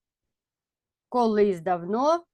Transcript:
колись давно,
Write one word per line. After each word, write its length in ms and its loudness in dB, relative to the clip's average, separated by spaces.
колись 520 2
давно, 720 -2